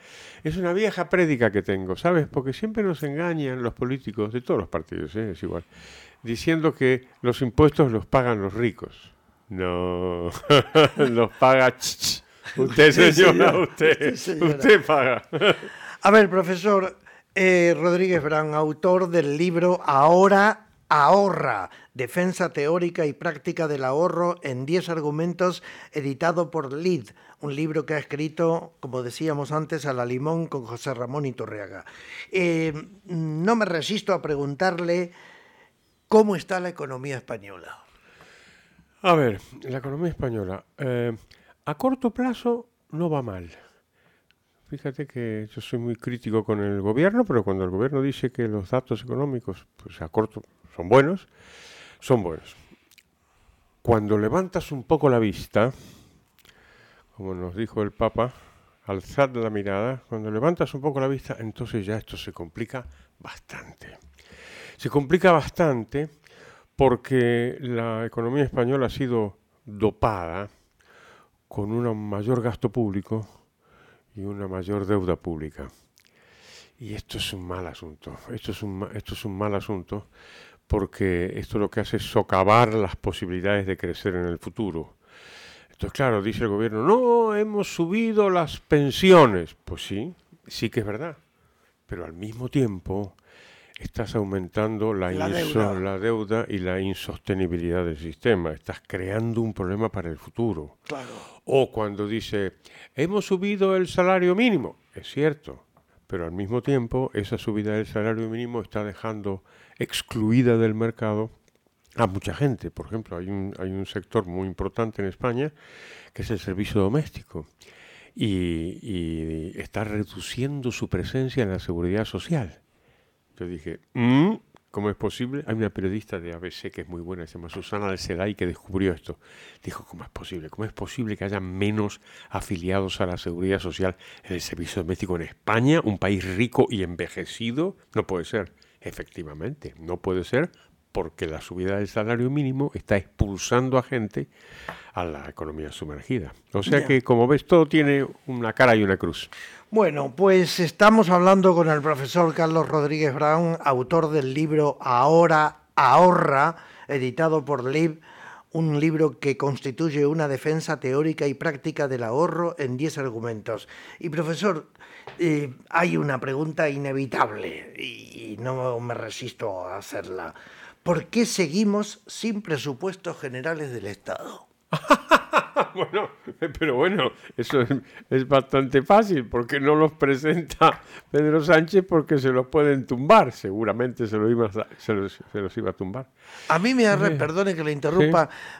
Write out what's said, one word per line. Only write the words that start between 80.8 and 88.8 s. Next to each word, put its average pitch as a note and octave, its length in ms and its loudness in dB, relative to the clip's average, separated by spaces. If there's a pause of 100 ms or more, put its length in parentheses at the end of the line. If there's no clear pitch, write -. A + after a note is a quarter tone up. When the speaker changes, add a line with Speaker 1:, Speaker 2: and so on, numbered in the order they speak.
Speaker 1:
esto - 200 -6
lo G2+ 100 0
que - 120 -4
hace G#2 160 -4
es G2 60 -4
socavar G#2+ 720 4
las G2+ 220 0
posibilidades F#2+ 720 -2
de F#2 100 -2
crecer F2+ 380 -4
en F2 100 -2
el E2+ 140 -4
futuro. E2+ 580 -8 (720)
Entonces, - 240 -10
claro, A#2 300 2
dice G#2+ 200 -2
el A2 60 0
gobierno, G#2+ 360 -2
"No, A#3 500 4
hemos G#3 380 -2
subido G#3 560 0
las F3 300 -2
pensiones". C#3+ 1040 6